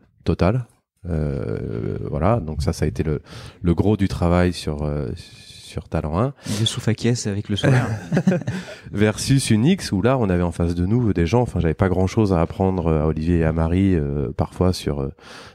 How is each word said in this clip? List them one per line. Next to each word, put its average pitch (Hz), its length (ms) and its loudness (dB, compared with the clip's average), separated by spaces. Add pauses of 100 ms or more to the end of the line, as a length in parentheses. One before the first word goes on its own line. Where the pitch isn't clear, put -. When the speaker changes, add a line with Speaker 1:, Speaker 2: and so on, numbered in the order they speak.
(260)
Speaker 1:
totale. 98 400 0 (440)
Euh, 57 880 -4 (120)
voilà, 95 320 0
donc 76 220 -6
ça, - 100 0
ça - 100 -4
a 76 60 2
été - 120 -2
le, 76 200 -2 (400)
le 85 120 2
gros 98 220 2
du 98 140 0
travail 90 420 2
sur, 76 320 -6
euh, 73 320 -4
sur - 760 -16
Talent 78 300 -2
un. 135 140 -2 (260)
Speaker 2:
Youssouf 113 300 -2
acquiesce 117 380 0
avec 101 220 -4
le 104 60 0
sourire. 123 320 2 (520)
Speaker 1:
<laughs> - 520 -10
Versus 107 580 2
Unix, 123 420 2
où 98 100 2
là, 127 160 2
on 113 120 0
avait 87 140 2
en 87 80 0
face 85 240 0
de 87 100 0
nous 110 280 2
des 85 120 2
gens, 117 160 2
enfin, 113 180 -2
j'avais 82 140 2
pas 98 160 2
grand 90 180 2
chose 101 260 2
à 82 80 4
apprendre 87 500 0
à 78 160 2
Olivier 80 320 2
et 80 60 2
à 80 60 2
Marie, 87 440 2
euh, 71 400 -2
parfois 90 380 0
sur, 71 280 -4
euh, 67 100 -4 (440)